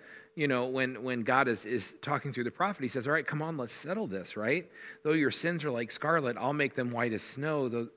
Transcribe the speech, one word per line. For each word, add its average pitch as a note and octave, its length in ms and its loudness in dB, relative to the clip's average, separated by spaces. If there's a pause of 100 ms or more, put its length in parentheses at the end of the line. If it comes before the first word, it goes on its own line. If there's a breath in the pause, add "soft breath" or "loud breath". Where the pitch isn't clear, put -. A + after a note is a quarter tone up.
(360 loud breath)
you D3+ 120 2
know, B2+ 200 4
when, B2+ 340 0
when B2 220 -2
God C3 240 6
is, A2+ 180 0
is A2 380 -4
talking C#3+ 280 -2
through B2 120 -4
the A#2+ 80 -2
prophet, F#3+ 320 -2
he A#2+ 60 -2
says, B2 180 -4
"All C#3+ 60 2
right, D#3 120 0
come D3+ 160 -4
on, D#3+ 160 -4
let's A#2+ 160 -4
settle G3 320 -4
this, F#2+ 320 -6
right? C3+ 320 0 (340 loud breath)
Though D3+ 100 4
your C#3+ 180 6
sins E3 340 0
are C#3+ 60 0
like A#2 200 -2
scarlet, D3 480 2
I'll B2+ 140 2
make C#3+ 220 2
them B2 160 0
white A#2+ 200 2
as G#2+ 120 -2
snow. C#3+ 460 0
Though, A#2 280 -2